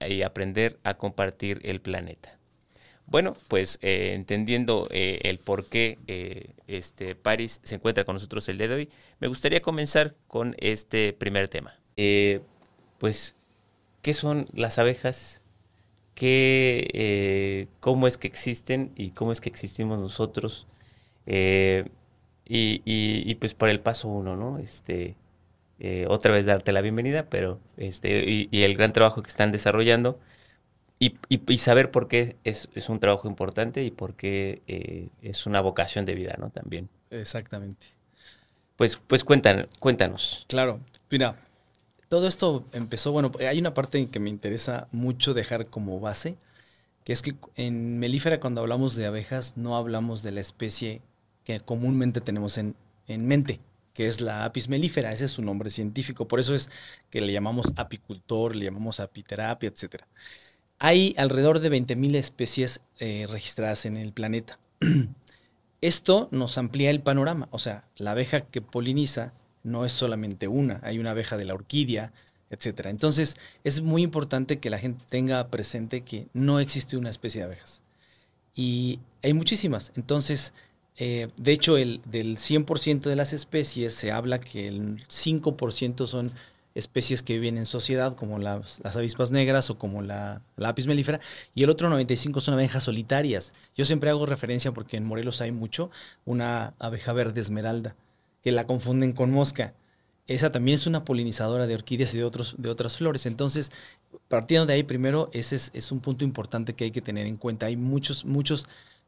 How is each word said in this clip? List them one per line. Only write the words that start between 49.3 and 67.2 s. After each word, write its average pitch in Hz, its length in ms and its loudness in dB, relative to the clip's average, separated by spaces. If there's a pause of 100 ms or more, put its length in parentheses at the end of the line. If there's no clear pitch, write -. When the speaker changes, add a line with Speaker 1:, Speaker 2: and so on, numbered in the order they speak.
Speaker 2:
no 120 180 -2
hablamos 113 480 -4
de 107 80 -6
la 101 80 -6
especie 110 640 -6 (420)
que 110 160 -6
comúnmente 123 600 0
tenemos 104 360 -4
en, 107 180 -4 (320)
en 113 200 -4
mente, 139 320 2 (340)
que 110 140 0
es 117 140 -2
la 107 240 -4
Apis 117 240 -4
mellifera, 139 420 0
ese 123 140 -2
es 131 60 -2
su 123 100 -6
nombre 104 280 -4
científico, 113 600 -4
por 120 100 2
eso 131 160 2
es - 160 -2 (380)
que 110 100 -6
le 101 140 0
llamamos 110 420 0
apicultor, 113 800 -4
le 101 80 -4
llamamos 104 380 -6
apiterapia, 104 640 -6
etcétera. - 400 -10 (720)
Hay 180 380 8
alrededor 139 420 4
de 156 100 2
veinte 123 280 0
mil 139 180 4
especies, - 640 0 (180)
eh, 107 300 -4
registradas 107 560 -2
en 107 120 -4
el 107 160 -8
planeta. 113 460 -4 (200)
<clears throat> - 1000 -2
Esto 190 500 4
nos 127 260 -2
amplía 139 320 0
el 147 120 2
panorama, 139 500 0